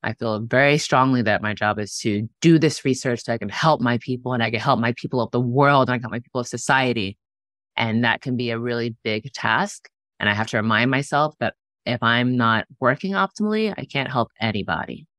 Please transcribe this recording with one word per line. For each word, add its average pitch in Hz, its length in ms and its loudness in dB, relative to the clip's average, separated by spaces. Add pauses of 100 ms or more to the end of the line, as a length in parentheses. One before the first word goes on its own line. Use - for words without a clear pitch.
I 110 120 -6
feel 110 260 -4
very 135 380 4
strongly 131 440 4
that 101 200 0
my 107 100 -2
job 104 260 -2
is 104 200 -8
to 110 300 -2 (120)
do 165 180 6
this 151 260 0
research 127 400 -2
so 120 80 -4
I 117 60 -4
can 101 120 -8
help 156 300 2
my 120 180 2
people 127 360 -6
and 117 80 0
I 113 80 0
can 113 100 -2
help 131 180 2
my 117 180 0
people - 240 -4
of 113 100 -2
the 123 100 0
world 131 480 4
and 123 60 0
I - 20 -2
can 113 60 -4
help 113 100 -10
my 117 80 -6
people 123 200 -8
of 120 60 -6
society. 120 720 -2 (580)
And 113 280 0
that 113 160 2
can 127 160 -4
be 117 140 -4
a 113 80 -4
really 117 440 -4
big 110 300 -4
task. 123 560 -2 (320)
And 104 80 2
I 104 60 2
have 107 140 -2
to 120 100 -2
remind 113 320 2
myself 143 500 0
that 117 140 -2 (320)
if 120 160 -4
I'm 120 340 2
not 113 300 2 (140)
working 143 320 0
optimally, 214 640 -2
I 131 100 -10
can't 135 240 -4
help 123 200 -2 (100)
anybody. 101 680 -4 (120)